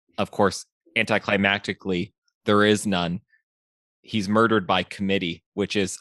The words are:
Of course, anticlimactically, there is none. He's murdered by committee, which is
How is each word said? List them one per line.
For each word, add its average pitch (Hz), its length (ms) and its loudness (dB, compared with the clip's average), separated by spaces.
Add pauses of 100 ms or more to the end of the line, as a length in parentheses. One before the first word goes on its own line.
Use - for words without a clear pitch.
(180)
Of 101 140 -4
course, - 340 -2 (320)
anticlimactically, 98 1120 -2 (320)
there 104 220 4
is 104 200 2
none. 90 360 -4 (800)
He's 101 260 -4
murdered 107 400 2
by 92 160 2
committee, 95 720 -4
which 101 240 -2
is 95 240 -2